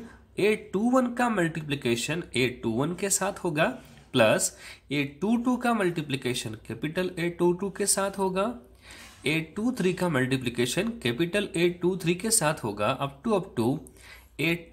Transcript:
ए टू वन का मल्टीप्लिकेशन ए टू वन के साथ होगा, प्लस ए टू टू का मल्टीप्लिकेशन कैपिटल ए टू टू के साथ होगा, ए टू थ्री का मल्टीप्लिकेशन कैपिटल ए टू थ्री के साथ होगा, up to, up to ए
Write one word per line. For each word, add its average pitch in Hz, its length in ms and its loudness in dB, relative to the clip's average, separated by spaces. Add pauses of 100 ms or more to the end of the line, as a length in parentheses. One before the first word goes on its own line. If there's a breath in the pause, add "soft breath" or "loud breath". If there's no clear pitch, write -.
(400 loud breath)
ए 208 160 4 (180)
टू 214 180 0
वन 247 220 4
का 247 160 0
मल्टीप्लिकेशन 156 920 -2 (120)
ए 123 120 4 (160)
टू 113 80 0
वन 143 240 0
के 196 160 -2
साथ 190 320 -2
होगा, 160 220 2 (480 loud breath)
प्लस 127 380 6 (400 loud breath)
ए 143 120 0 (180)
टू 220 160 2
टू 247 200 0
का 240 160 0
मल्टीप्लिकेशन 143 800 -2 (140)
कैपिटल 165 520 -4
ए 170 100 -2
टू 175 240 2
टू 190 160 -4
के 202 180 -4
साथ 196 320 0
होगा, 190 340 0 (720 loud breath)
ए 160 140 2 (160)
टू 226 160 0
थ्री 185 220 2
का 180 160 0
मल्टीप्लिकेशन 131 800 0 (140)
कैपिटल 170 520 0
ए 175 140 4 (120)
टू 180 160 2
थ्री 170 180 2
के 220 160 -4
साथ 151 320 2
होगा, 104 360 0
up 139 240 -6
to, 226 100 2
up 185 240 0
to 120 200 2 (600 loud breath)
ए 165 140 2 (180)